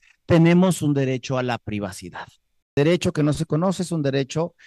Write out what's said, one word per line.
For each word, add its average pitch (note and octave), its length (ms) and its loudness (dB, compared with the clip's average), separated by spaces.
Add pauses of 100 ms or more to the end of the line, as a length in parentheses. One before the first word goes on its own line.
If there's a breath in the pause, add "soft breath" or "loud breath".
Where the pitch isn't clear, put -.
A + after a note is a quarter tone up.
(260)
tenemos F3 560 4
un D3 120 0
derecho C3 440 -2
a B2+ 60 -2
la A#2+ 140 -2
privacidad. F#2+ 720 -10 (480)
Derecho E3+ 360 2
que D3 120 -2
no D3 100 0
se D#3 120 -4
conoce F3 380 -2
es E3+ 80 -8
un D#3+ 120 -2
derecho C#3 500 -4 (140)